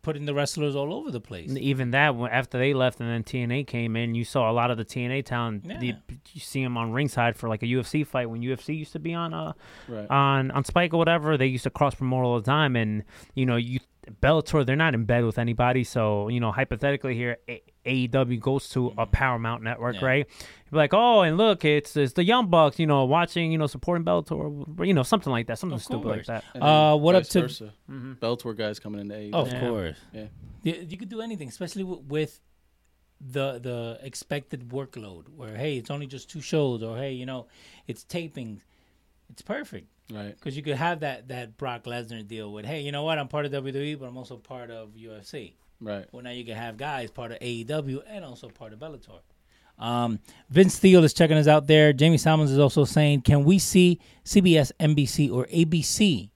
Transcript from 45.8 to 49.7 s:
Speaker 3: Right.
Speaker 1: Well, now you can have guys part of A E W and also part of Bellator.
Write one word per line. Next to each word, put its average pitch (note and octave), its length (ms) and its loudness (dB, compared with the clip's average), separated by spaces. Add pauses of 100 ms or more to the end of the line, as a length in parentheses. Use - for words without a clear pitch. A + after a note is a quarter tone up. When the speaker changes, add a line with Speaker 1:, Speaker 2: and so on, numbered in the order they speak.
Speaker 3:
Right. G2+ 300 -8
Speaker 1:
Well, B2 100 -18
now B2 80 -14
you B2 160 -12
can A2+ 100 -10
have A2+ 220 -10
guys C3+ 320 -8
part A#2 200 -12
of A#2 120 -12
A B2 40 -8
E A#2 180 -6
W C#3 440 -6
and G3+ 160 -14
also B2 240 -18
part A2 240 -20
of G#2+ 60 -20
Bellator. B2+ 420 -18 (580)